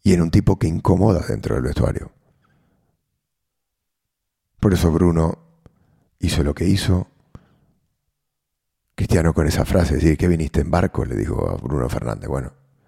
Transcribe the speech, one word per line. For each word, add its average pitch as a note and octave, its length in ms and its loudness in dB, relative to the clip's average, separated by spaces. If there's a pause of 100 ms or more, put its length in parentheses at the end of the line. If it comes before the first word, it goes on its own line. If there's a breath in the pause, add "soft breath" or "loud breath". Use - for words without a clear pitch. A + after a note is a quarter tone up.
y F#2+ 120 2
en F2 80 2
un E2 80 0
tipo F#2+ 280 2
que - 80 -2
incomoda F2+ 640 2
dentro - 280 -4
del B1+ 80 -2
vestuario. - 460 -2 (2500)
Por G#2 120 4
eso E2 180 2
Bruno E2 480 2 (800)
hizo E2 240 -2
lo D2 120 -2
que - 100 -6
hizo. F#2 440 0 (1900 soft breath)
Cristiano E2 400 2
con D#2 120 2
esa - 200 0
frase, E2 300 2
decir, D#2 200 4
"¿Qué F2 100 0
viniste D#2+ 360 0
en D#2 80 -4
barco?", F2+ 340 0
le B1 120 -6
dijo - 320 -2
a G1+ 80 -6
Bruno B1+ 320 -4
Fernández. - 400 -8
Bueno, C2+ 260 -6 (340 loud breath)